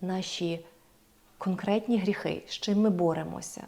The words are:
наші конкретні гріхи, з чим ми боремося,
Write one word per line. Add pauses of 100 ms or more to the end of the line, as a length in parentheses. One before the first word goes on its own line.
наші (720)
конкретні
гріхи,
з
чим
ми
боремося,